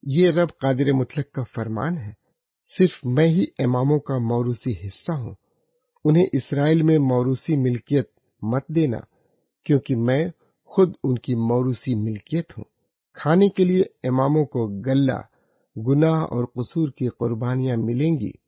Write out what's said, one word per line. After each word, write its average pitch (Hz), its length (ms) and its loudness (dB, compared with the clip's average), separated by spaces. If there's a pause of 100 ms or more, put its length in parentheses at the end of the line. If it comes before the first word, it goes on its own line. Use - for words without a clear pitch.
یہ 165 280 2
رب 165 180 2 (100)
قادر 135 340 0
مطلق 135 400 -4
کا 135 100 -6 (120)
فرمان 110 420 -4
ہے۔ 107 280 -14 (540)
صرف 185 260 0
میں 135 240 2
ہی 165 160 2 (140)
اماموں 131 400 2
کا 139 200 -4
موروثی 120 540 -2
حصہ 98 400 -10
ہوں۔ 110 220 -8 (720)
انہیں 156 280 6
اسرائیل 143 500 0
میں 160 160 4
موروثی 131 580 0
ملکیت 127 500 0 (360)
مت 120 260 -4
دینا، 156 300 0 (680)
کیونکہ 135 320 0
میں 131 320 0 (360)
خود 190 280 0 (120)
ان 127 140 0
کی 127 160 -4
موروثی 123 600 -2
ملکیت 110 640 -6
ہوں۔ - 60 -14 (480)
کھانے 180 360 4
کے 185 160 2
لیے 185 180 2 (260)
اماموں 139 360 2
کو 120 220 -4 (200)
غلہ، 131 340 0 (680)
گناہ 160 360 2
اور 123 220 -4
قصور 143 440 -4
کی 127 200 -4
قربانیاں 123 680 -2
ملیں 120 440 0
گی۔ 101 100 -6 (180)